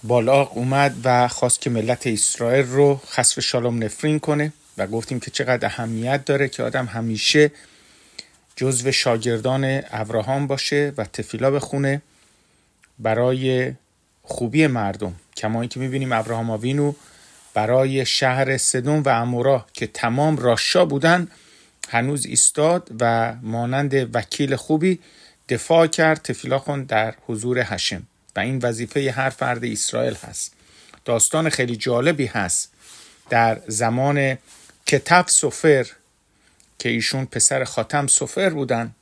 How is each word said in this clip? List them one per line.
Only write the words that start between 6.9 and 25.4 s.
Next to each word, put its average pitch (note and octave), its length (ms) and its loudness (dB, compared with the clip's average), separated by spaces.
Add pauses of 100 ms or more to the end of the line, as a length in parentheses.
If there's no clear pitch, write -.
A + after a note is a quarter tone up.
جزو B2+ 360 -2
شاگردان B2+ 920 0 (100)
ابراهام A2+ 560 -2
باشه C#3+ 500 -2
و A2 80 -4
تفیلا C3+ 460 -2
بخونه C#3 500 -2 (1000)
برای B2+ 760 0 (500)
خوبی C#3+ 440 0
مردم. G2+ 480 -2 (220)
کما A2+ 240 -2
اینکه A#2+ 180 -8
می‌بینیم C3 320 -4
ابراهام A2+ 380 -2
آوینو C3+ 440 0 (600)
برای C3 520 2
شهر C3 520 0
سدوم C#3+ 480 0
و C3+ 40 2
عمورا B2 640 2
که A2+ 140 -6
تمام C#3+ 500 0
راشا B2 480 4
بودن E3 420 2 (600)
هنوز B2+ 360 0
ایستاد E3+ 720 2
و A#2 420 2
مانند B2 720 -2
وکیل C3 400 -2
خوبی E3 440 0 (500)